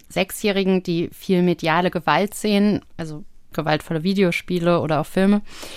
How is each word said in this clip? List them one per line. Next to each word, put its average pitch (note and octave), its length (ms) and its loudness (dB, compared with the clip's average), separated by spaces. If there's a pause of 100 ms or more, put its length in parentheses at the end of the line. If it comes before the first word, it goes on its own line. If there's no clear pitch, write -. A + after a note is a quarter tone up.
Sechsjährigen, F#3+ 720 0
die E3+ 300 -2
viel F#3 300 0
mediale F3 480 2
Gewalt F3 440 0
sehen, G#3 460 2 (160)
also D#3 280 -10 (280)
gewaltvolle D#3 500 -2
Videospiele F3 800 2
oder C#3 200 0
auch D#3+ 60 -2
Filme, G3+ 360 2 (340)